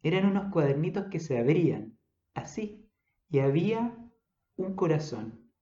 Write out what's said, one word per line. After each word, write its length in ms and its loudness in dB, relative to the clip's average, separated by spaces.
Eran 240 2
unos 280 2
cuadernitos 540 0
que 120 -6
se 180 -2
abrían, 600 2
así, 560 -10
y 100 2
había 580 2
un 200 -4
corazón. 760 -2